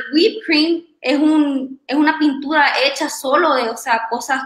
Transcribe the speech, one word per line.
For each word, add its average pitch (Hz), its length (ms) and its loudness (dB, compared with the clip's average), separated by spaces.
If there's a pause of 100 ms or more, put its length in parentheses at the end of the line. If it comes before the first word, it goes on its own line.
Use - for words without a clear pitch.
(140)
whipped 339 340 2
cream 330 360 0 (160)
es 277 200 0
un, 285 680 0
es 254 100 -4
una 302 220 2
pintura 285 480 0 (200)
hecha 285 220 -2
solo 285 460 0
de, 240 160 0
o - 80 -8
sea, 226 320 -2
cosas 262 360 -4